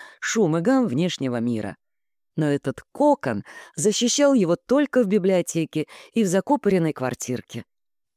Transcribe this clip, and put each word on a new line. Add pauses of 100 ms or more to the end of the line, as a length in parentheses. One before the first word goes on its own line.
(200)
шум
и
гам
внешнего
мира. (600)
Но
этот (100)
кокон (320)
защищал
его
только
в
библиотеке (260)
и
в
закупоренной
квартирке. (540)